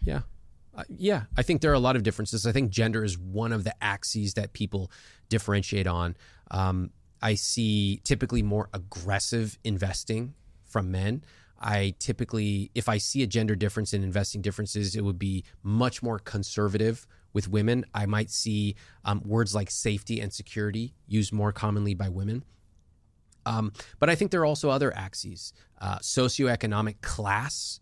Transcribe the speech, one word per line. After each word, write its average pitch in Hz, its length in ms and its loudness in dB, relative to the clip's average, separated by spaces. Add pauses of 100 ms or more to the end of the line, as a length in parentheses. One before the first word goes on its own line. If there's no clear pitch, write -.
Yeah. 78 200 0 (520)
Uh, - 140 -10
yeah, 180 360 0 (100)
I 127 60 2
think 160 200 2
there 151 100 4
are 143 40 8
a 131 40 6
lot 127 160 4
of 113 80 0
differences. 107 420 -2
I 117 60 2
think 131 180 2
gender 110 340 0
is 92 140 -2
one 101 340 -4
of 107 120 0
the - 200 -4
axes 101 520 -2
that 101 180 -4
people 98 380 -4 (380)
differentiate 101 580 0
on. 87 280 0 (360)
Um, 92 400 2 (300)
I 110 120 2
see 104 680 2
typically 123 400 2
more 104 300 0
aggressive 98 920 -2
investing 110 720 -2 (300)
from 92 260 -2
men. 101 320 0 (360)
I 101 380 2
typically, 107 800 0
if 120 120 -2
I 107 120 4
see 135 240 0
a 113 40 2
gender 107 280 2
difference 101 360 0
in 98 120 0
investing 98 400 -2
differences, 101 520 -2
it 107 80 -2
would 98 140 0
be 95 260 0 (200)
much 117 400 2
more 113 160 -2
conservative 104 880 0 (260)
with 104 140 0
women. 107 360 2 (120)
I 104 100 0
might 107 240 0
see, 104 460 -2 (280)
um, 101 220 0
words 104 300 2
like 101 160 -2
safety 110 500 -2
and 101 100 -6
security 110 640 -6 (140)
used 107 260 2
more 104 180 2
commonly 104 440 0
by 95 140 -2
women. 104 340 -4 (1040)
Um, 110 260 0 (240)
but - 120 4
I 170 60 6
think 196 140 2
there 175 120 4
are 156 40 6
also 147 240 2
other 135 260 4
axes. - 580 -10 (260)
Uh, 95 200 -4
socioeconomic 117 1040 0
class 107 800 -4